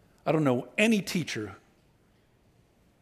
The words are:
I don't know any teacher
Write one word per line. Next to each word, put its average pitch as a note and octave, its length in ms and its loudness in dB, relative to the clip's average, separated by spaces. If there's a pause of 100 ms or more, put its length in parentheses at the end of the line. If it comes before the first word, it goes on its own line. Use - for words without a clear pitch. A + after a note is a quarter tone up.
(260)
I D3 60 2
don't D#3 100 2
know C3 240 2 (100)
any G#3+ 240 4
teacher A2 540 -6 (1500)